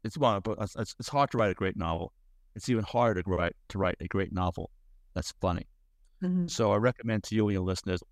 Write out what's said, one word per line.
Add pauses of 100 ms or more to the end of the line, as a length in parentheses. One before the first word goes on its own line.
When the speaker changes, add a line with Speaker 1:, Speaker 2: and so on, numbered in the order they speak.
Speaker 1:
It's,
well,
but
it's,
it's,
it's
hard
to
write
a
great
novel. (420)
It's
even
harder
to
write, (140)
to
write
a
great
novel, (420)
that's
funny. (580)
Speaker 2:
Mm-hmm.
Speaker 1:
So
I
recommend
to
you
and
your
listeners, (100)